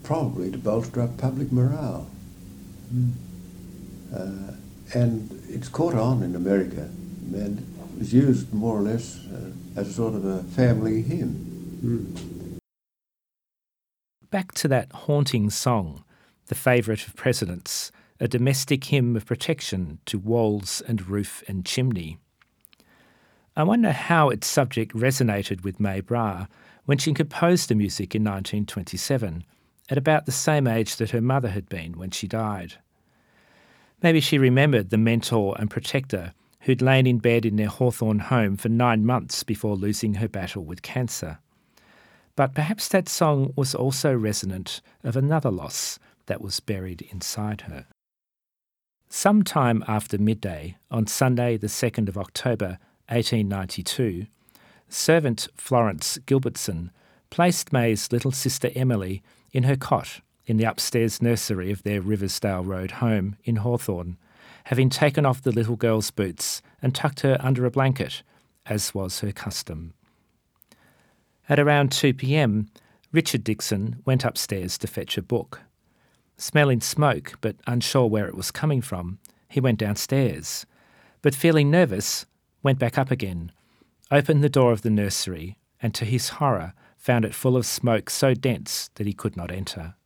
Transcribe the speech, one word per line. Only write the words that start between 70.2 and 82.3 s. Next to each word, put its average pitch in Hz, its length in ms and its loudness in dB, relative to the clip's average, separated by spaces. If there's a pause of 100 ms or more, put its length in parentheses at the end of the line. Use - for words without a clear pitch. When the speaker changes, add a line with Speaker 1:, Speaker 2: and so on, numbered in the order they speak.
Speaker 3:
At 147 120 4
around 143 320 4
two 135 220 2
P 135 220 0
M, 107 340 2 (420)
Richard 151 320 0
Dixon 107 640 -4
went 127 200 2
upstairs 95 540 -4
to - 80 -6
fetch - 300 -6
a 127 40 -4
book. - 400 -4 (720)
Smelling 139 460 2
smoke, 135 600 0
but 107 140 -4 (120)
unsure 120 400 2
where 104 200 0
it 101 80 -10
was 92 160 -6
coming 147 300 0
from, 90 380 -6 (280)
he - 120 0
went 123 200 4
downstairs, 104 840 0 (560)
but 139 140 4
feeling 156 340 6
nervous, 143 560 2 (380)